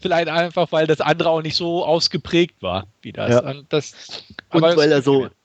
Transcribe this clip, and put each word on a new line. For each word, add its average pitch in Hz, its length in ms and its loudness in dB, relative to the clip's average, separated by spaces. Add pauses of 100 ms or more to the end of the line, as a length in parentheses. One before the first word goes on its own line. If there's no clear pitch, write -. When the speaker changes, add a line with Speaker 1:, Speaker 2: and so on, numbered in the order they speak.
Speaker 1:
vielleicht 170 280 0
einfach, 170 440 -2
weil 160 160 2
das 156 120 2
andere 160 300 0
auch 160 120 0
nicht 156 120 -6
so 170 320 -2
ausgeprägt 165 760 0
war 92 280 -6 (140)
wie 107 100 -16
das. 107 180 -4
Speaker 2:
Ja. 120 80 4 (100)
Speaker 1:
Und 139 240 -12
das, - 520 -8 (260)
Speaker 2:
Und 165 140 2
Speaker 1:
aber 170 120 4
Speaker 2:
weil 151 140 4
er 147 60 4
Speaker 1:
das 131 80 0
Speaker 2:
so 135 240 2 (160)